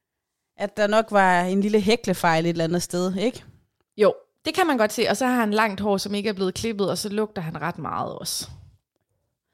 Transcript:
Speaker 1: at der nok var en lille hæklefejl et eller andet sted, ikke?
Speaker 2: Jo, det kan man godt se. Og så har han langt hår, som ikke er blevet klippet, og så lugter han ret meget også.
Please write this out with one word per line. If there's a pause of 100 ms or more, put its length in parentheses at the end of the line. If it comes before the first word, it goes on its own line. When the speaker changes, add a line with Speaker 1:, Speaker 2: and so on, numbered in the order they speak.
(560)
Speaker 1:
at
der
nok
var
en
lille
hæklefejl
et
eller
andet
sted,
ikke? (520)
Speaker 2:
Jo, (300)
det
kan
man
godt
se.
Og
så
har
han
langt
hår,
som
ikke
er
blevet
klippet,
og
så
lugter
han
ret
meget
også. (1040)